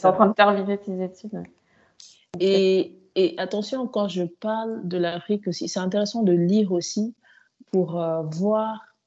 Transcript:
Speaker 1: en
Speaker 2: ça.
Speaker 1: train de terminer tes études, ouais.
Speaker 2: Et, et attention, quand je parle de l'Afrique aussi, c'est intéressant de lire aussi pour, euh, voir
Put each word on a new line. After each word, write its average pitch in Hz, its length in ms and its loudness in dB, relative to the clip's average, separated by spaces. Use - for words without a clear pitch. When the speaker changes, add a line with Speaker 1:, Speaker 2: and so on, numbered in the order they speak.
Speaker 1:
en 185 60 8
Speaker 2:
ça. - 0 -
Speaker 1:
train 196 160 6
de 214 60 2
terminer 202 440 2
tes 190 240 -8
études, 185 340 -10
ouais. 175 140 -12
Speaker 2:
Et, 190 560 2
et 185 220 2
attention, 208 500 -4
quand 208 220 -2
je 175 140 -2
parle 220 600 -6
de 180 120 -4
l'Afrique 175 500 -2
aussi, - 220 -4
c'est - 100 -6
intéressant 202 440 -2
de 180 100 4
lire 185 400 2
aussi 208 400 -4
pour, 170 300 0
euh, 165 220 -2
voir 214 600 -2